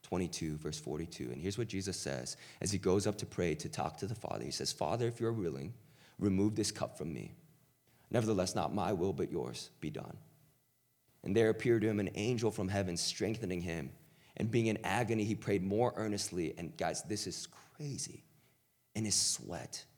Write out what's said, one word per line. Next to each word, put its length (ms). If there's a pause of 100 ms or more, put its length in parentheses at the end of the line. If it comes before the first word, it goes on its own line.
twenty-two, 560
verse 200
forty-two. 540
And 80
here's 160
what 100
Jesus 300
says 400 (240)
as 100
he 80
goes 280
up 120
to 80
pray 280
to 160
talk 260
to 100
the 80
Father. 300
He 60
says, 200
"Father, 380
if 100
you're 140
willing, 400 (460)
remove 380
this 140
cup 280
from 160
me. 220 (760)
Nevertheless, 440
not 200
my 180
will, 220
but 180
yours 380 (100)
be 80
done." 300 (1040)
And 100
there 140
appeared 340
to 60
him 120
an 160
angel 340
from 180
heaven, 280
strengthening 680
him. 280 (460)
And 140
being 160
in 180
agony, 400
he 100
prayed 300
more 320
earnestly. 640
And 180
guys, 280
this 220
is 220 (280)
crazy. 480 (680)
And 120
his 100
sweat 680 (140)